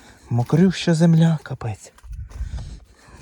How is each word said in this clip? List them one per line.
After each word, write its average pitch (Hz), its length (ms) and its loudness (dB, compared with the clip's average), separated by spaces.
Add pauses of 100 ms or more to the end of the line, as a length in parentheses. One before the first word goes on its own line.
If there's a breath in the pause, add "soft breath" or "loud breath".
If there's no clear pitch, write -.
(300 loud breath)
Мокрюща 165 640 2
земля, 165 480 4
капець. - 500 -12 (1300 loud breath)